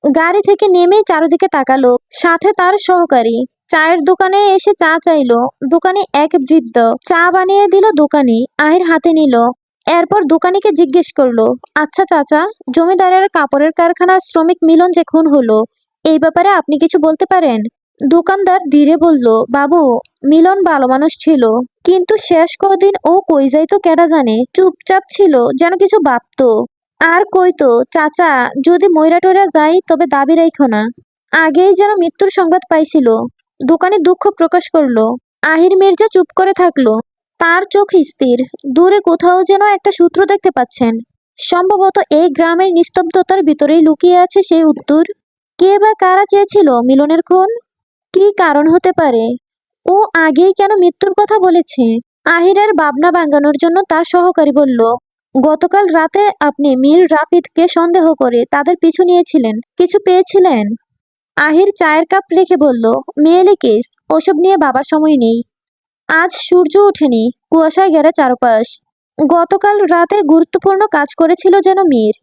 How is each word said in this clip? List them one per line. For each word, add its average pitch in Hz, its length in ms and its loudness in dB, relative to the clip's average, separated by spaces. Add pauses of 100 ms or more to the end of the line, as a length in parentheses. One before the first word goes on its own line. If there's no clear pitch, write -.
(160)
গাড়ি 349 260 0
থেকে 403 260 0
নেমেই 359 400 2
চারদিকে 330 400 0
তাকালো, 262 500 0 (140)
সাথে 339 460 0
তার 370 160 0 (140)
সহকারী। 254 580 0 (260)
চায়ের 320 340 0
দোকানে 381 420 0
এসে 392 320 0
চা 330 260 0
চাইলো। 254 420 0 (220)
দোকানে 370 340 -2 (100)
এক 302 220 0
বৃদ্ধ 262 420 -2 (300)
চা 349 240 0
বানিয়ে 392 360 2
দিল 392 300 2
দোকানি, 269 480 0 (120)
আহির 311 260 0
হাতে 330 300 0
নিল। 302 220 2 (560)
এরপর 349 320 0
দোকানিকে 359 480 0
জিজ্ঞেস 320 340 0 (120)
করলো, 240 360 0 (220)
"আচ্ছা 302 340 -2
চাচা, 302 380 0 (280)
জমিদারের 370 540 2
কাপড়ের 294 420 0
কারখানার 359 520 0
শ্রমিক 349 400 -2
মিলন 330 280 4
যে 339 120 0
খুন 320 240 0
হলো, 226 360 0 (400)
এই 311 160 0
ব্যাপারে 339 300 0
আপনি 311 300 -2
কিছু 330 200 0
বলতে 320 260 0
পারেন?" 285 360 -2 (480)
দোকানদার 370 500 0 (120)
ধীরে 294 260 2
বলল, 247 520 0
"বাবু, 277 500 0 (240)
মিলন 339 400 2
ভালো 294 240 0
মানুষ 277 320 0
ছিল, 302 220 0 (420)
কিন্তু 370 340 0
শেষ 339 320 0 (100)
কদিন 392 320 0 (140)
ও 359 220 2
কই 277 200 0
যাইতো 311 320 0
কেডা 339 280 2
জানে, 254 360 0 (100)
চুপচাপ 381 500 0 (120)
ছিল, 285 300 2 (140)
যেন 339 180 0
কিছু 403 280 0
ভাবতো।" 240 600 -2 (340)
"আর 330 220 0 (100)
কইতো, 294 600 0
চাচা, 302 580 -2 (160)
যদি 349 220 2
মইরা 320 320 2
টইরা 381 260 2
যাই 320 340 0 (100)
তবে 320 160 0
দাবি 277 300 0
রাইখো 330 320 0
না।" 214 180 -2 (460)
আগেই 320 420 2
যেন 415 220 0
মৃত্যুর 381 400 -2
সংবাদ 359 340 0
পাইছিল। 311 400 0 (560)
দোকানি 359 320 0
দুঃখ 359 400 0
প্রকাশ 339 260 0 (100)
করলো। 240 420 0 (260)
আহির 330 360 2
মির্জা 392 360 2
চুপ 370 220 0
করে 381 180 0
থাকলো। 269 440 0 (420)
তার 339 320 0
চোখ 403 240 0
স্থির। 262 420 0 (380)
দূরে 370 240 2
কোথাও 359 440 0
যেন 392 180 0
একটা 403 300 0
সূত্র 349 340 0
দেখতে 392 260 -2
পাচ্ছেন। 233 460 -4 (420)
সম্ভবত 381 600 0 (120)
এই 320 180 2
গ্রামের 339 440 0
নিস্তব্ধতার 359 680 -2
ভিতরেই 302 380 0
লুকিয়ে 349 360 2
আছে 359 240 0
সেই 330 220 0
উত্তর। 311 400 0 (540)
কে 392 220 2
বা 427 200 2
কারা 381 300 2
চেয়েছিল 403 420 2
মিলনের 269 500 0
খুন? 370 260 0 (680)
কী 392 240 2
কারণ 302 300 0
হতে 359 240 0
পারে? 247 440 -2 (500)
ও 392 180 0 (100)
আগেই 330 440 2
কেন 392 220 0
মৃত্যুর 359 380 0
কথা 415 220 0
বলেছে? 320 580 0 (280)
আহিরের 359 480 0
ভাবনা 302 380 0
ভাঙানোর 302 500 0
জন্য 339 280 0
তার 330 220 -2
সহকারী 349 400 0
বলল, 247 440 0 (480)
"গতকাল 359 440 0
রাতে 330 420 0 (100)
আপনি 285 360 -2
মীর 294 360 2
রাফিদকে 330 560 0
সন্দেহ 339 460 0
করে 240 380 -2
তাদের 285 300 -2
পিছু 339 220 0
নিয়েছিলেন, 339 520 0 (220)
কিছু 359 280 0
পেয়েছিলেন?" 359 680 0 (600)
আহির 320 440 0
চায়ের 320 260 0
কাপ 392 180 -2 (120)
রেখে 359 220 0
বলল, 240 340 0 (260)
"মেয়েলি 359 440 2
কেস, 233 340 -2 (140)
ওসব 311 260 0
নিয়ে 359 220 0
ভাবার 277 340 -2
সময় 311 260 0
নেই। 233 240 0 (640)
আজ 330 260 0
সূর্য 359 440 0
ওঠেনি, 254 540 0 (200)
কুয়াশায় 320 380 0
ঘেরা 311 220 2
চারপাশ। 247 720 -2 (460)
গতকাল 392 580 0
রাতে 339 360 0
গুরুত্বপূর্ণ 349 720 0
কাজ 294 160 -2 (100)
করেছিল 359 440 0
যেন 381 180 0
মীর 240 440 0